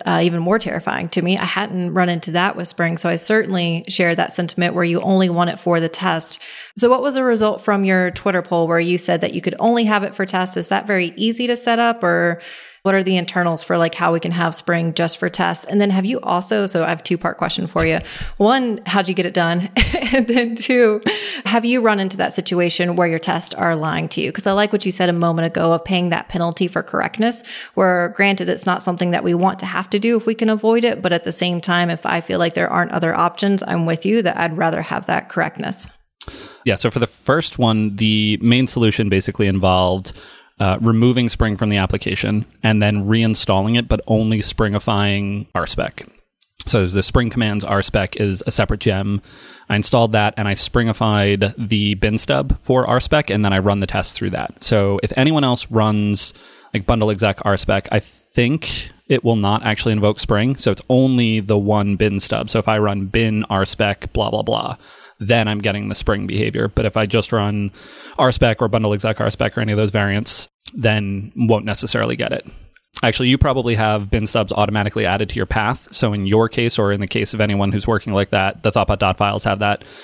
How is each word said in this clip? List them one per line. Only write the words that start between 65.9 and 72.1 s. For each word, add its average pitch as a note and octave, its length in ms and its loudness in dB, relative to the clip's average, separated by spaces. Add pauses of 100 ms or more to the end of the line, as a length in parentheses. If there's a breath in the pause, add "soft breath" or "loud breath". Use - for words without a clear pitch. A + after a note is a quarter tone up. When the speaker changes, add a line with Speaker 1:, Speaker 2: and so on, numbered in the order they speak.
Speaker 2:
Spring G2+ 320 -2
behavior. A2 400 -2
But A2 180 0
if G#2 120 -2
I G#2+ 80 2
just G#2 260 0
run G#2 400 0 (460 loud breath)
R B2+ 160 4
spec A#2 280 2
or A#2+ 60 2
bundle G#2+ 260 2
exec G#2 280 -2
R G#2+ 100 0
spec - 260 -2
or A#2+ 40 -2
any G#2+ 100 0
of G#2 60 0
those G#2+ 140 2
variants, G2+ 580 -2 (240)
then G#2+ 600 -2
won't A2+ 300 2
necessarily A2 520 -2